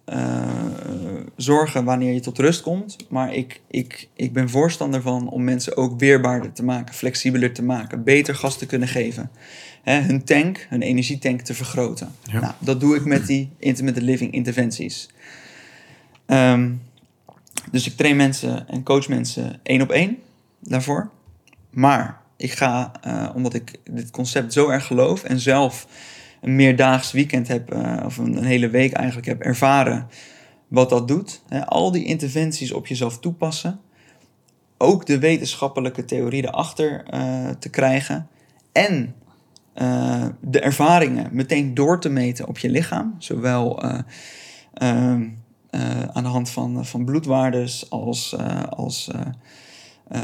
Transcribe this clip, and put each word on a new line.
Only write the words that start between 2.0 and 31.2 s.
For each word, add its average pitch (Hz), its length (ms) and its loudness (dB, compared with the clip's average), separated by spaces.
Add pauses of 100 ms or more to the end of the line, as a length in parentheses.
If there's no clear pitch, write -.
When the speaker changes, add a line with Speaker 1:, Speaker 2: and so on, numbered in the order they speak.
Speaker 1:
je 127 60 0
tot 123 200 -8
rust 160 220 4
komt. 196 360 -6 (120)
Maar 131 240 -4
ik, - 340 -8
ik, - 480 -8
ik 123 180 -4
ben 127 160 0
voorstander 139 520 0
van 123 280 -2
om 123 140 -2
mensen 127 340 0
ook 123 220 0
weerbaarder 127 520 4
te - 120 -8
maken, 123 320 -4
flexibeler 127 580 0
te 120 100 -6
maken, 120 400 -4
beter 139 320 4
gas 135 220 -2
te 135 80 -8
kunnen 127 220 0
geven. 123 440 -4 (520)
Hè, 139 180 2
hun 135 220 2
tank, 160 460 2
hun 123 120 0
energietank 127 600 0
te 123 120 -8
vergroten. - 580 -4 (120)
Speaker 2:
Ja. 110 160 -2
Speaker 1:
Nou, 117 200 -4
dat 131 200 0
doe 147 160 4
ik 143 100 0
met 139 220 2
die 135 300 0
intermittent 127 480 0
living 127 280 0
interventies. 120 760 -2 (1160)
Ehm, 123 460 4 (1000)
dus 127 160 -2
ik 131 100 -8
train 147 180 4
mensen 131 520 0
en 131 160 -6
coach 139 240 2
mensen 120 560 -4
één 131 180 2
op 127 100 0
één 190 260 2 (420)
daarvoor. 143 500 -4 (600)
Maar 127 520 2 (160)
ik 127 140 -6
ga, 123 400 0 (100)
eh, 113 340 -4
omdat 123 180 -2
ik 117 260 -8 (120)
dit 117 200 -8
concept 123 420 -2
zo 143 160 6
erg 139 160 0
geloof 135 380 2
en 127 160 0
zelf 123 480 2 (540)
een 131 140 0
meerdaags 131 560 6
weekend 131 360 0
heb, 120 240 -4
eh, 117 340 -2
of 123 120 -8
een, 117 200 -2
een 117 60 -2
hele 123 260 4
week 127 240 4
eigenlijk 123 340 -4
heb 117 140 -6
ervaren 123 680 2 (600)
wat 127 220 4
dat 120 180 2
doet. 175 400 -2